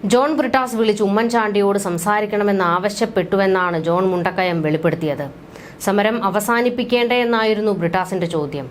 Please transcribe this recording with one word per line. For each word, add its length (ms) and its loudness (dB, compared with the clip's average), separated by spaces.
ജോൺ 260 4
ബ്രിട്ടാസ് 420 0
വിളിച്ച് 280 2
ഉമ്മൻചാണ്ടിയോട് 760 2
സംസാരിക്കണമെന്ന് 760 0
ആവശ്യപ്പെട്ടുവെന്നാണ് 1040 0
ജോൺ 240 2
മുണ്ടക്കയം 480 0
വെളിപ്പെടുത്തിയത്. 640 -2
സമരം 320 2
അവസാനിപ്പിക്കേണ്ടേ 880 0
എന്നായിരുന്നു 540 2
ബ്രിട്ടാസിന്റെ 540 -2
ചോദ്യം. 380 -4